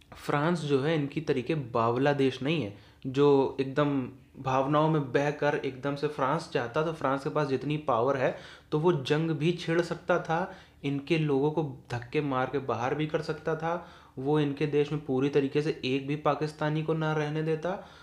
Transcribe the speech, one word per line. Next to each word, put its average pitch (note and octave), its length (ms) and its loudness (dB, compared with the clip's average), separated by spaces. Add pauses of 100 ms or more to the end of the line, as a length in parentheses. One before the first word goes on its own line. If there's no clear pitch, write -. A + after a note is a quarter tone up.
(260)
फ्रांस D3+ 340 2
जो C#3+ 200 2
है D#3 140 2
इनकी D3 260 -2
तरीके C#3+ 340 0
बावला B2 580 2
देश C3+ 300 2
नहीं D3 200 0
है G2+ 140 -8 (300)
जो C#3 540 4
एकदम C3+ 480 0 (300)
भावनाओं C#3 520 2
में C#3 220 0
बहकर D3 520 0
एकदम C#3 320 -4
से D3 120 -2
फ्रांस D3 440 -2
चाहता, B2+ 300 0
तो E3 100 -2
फ्रांस C#3 320 -2
के D#3 60 -4
पास D3+ 180 0
जितनी C3+ 280 0
पावर C3+ 400 2
है C3+ 220 0 (340)
तो D3+ 60 2
वो F3 140 4
जंग D3+ 380 0
भी D#3 220 0
छेड़ E3 280 0
सकता F3 380 0
था, E3+ 400 -2 (260)
इनके C#3+ 340 0
लोगों D3 320 2
को D3 400 -4
धक्के B2+ 300 -4
मार C3 260 0
के C3 120 -2
बाहर B2+ 360 -2
भी D3+ 120 0
कर D#3 140 -2
सकता D#3 360 -4
था, E3+ 360 -6 (260)
वो D3 220 2
इनके C#3+ 260 0
देश D3 260 0
में D3 120 -4
पूरी C3+ 240 2
तरीके C#3+ 340 2
से D3+ 220 -4
एक C3+ 220 -2
भी C#3+ 100 -2
पाकिस्तानी D3+ 680 -2
को D#3+ 120 -2
ना D#3 180 -2
रहने D3+ 300 -2
देता, D#3+ 480 -4 (120)